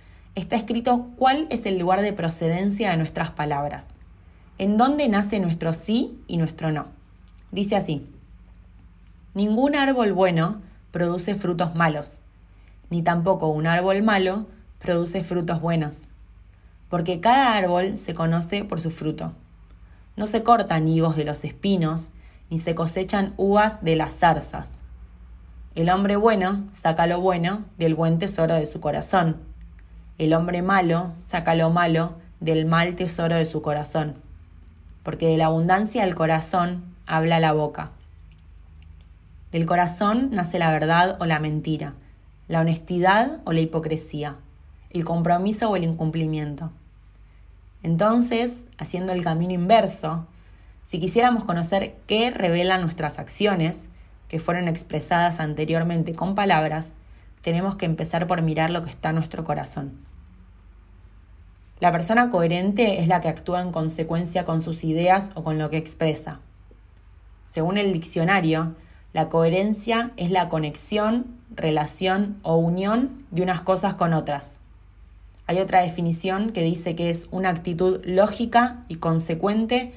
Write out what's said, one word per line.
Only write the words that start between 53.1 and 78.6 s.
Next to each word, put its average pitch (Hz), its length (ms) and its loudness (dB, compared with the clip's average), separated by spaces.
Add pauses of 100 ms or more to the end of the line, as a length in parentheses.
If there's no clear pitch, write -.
acciones, 165 720 -2 (380)
que 165 120 -6
fueron 175 280 -2
expresadas 165 720 0
anteriormente 160 720 -2
con 185 220 -4
palabras, 160 580 0 (480)
tenemos 180 340 -2
que 185 100 -6
empezar 165 420 -2
por 175 140 0
mirar 160 280 0
lo 170 140 -2
que 170 60 -10
está - 200 -6
en 160 60 -2
nuestro 160 280 -4
corazón. 143 500 -6 (1900)
La 175 120 6
persona 220 380 2
coherente 190 720 2
es 165 60 2
la 180 140 4
que 165 80 0
actúa 180 320 -2
en 180 100 -4
consecuencia 165 720 -2
con 160 160 0
sus 165 220 -6
ideas 175 500 2
o 160 100 -8
con 156 140 -2
lo 151 140 -4
que 160 60 -2
expresa. - 640 -4 (1120)
Según 170 300 -2
el 196 120 2
diccionario, 165 840 0 (380)
la 160 140 0
coherencia 208 880 0
es 175 140 -4
la 180 180 2
conexión, 208 920 -2 (140)
relación 185 920 0
o 160 140 0
unión 196 720 0
de 165 100 -2
unas 185 200 0
cosas 190 340 0
con 170 180 2
otras. 151 440 -4 (880)
Hay 180 120 0
otra 185 220 4
definición 180 720 -2
que 180 120 -2
dice 165 320 -2
que 170 140 -2
es 170 220 -4
una 185 180 -2
actitud 175 560 0
lógica 233 840 2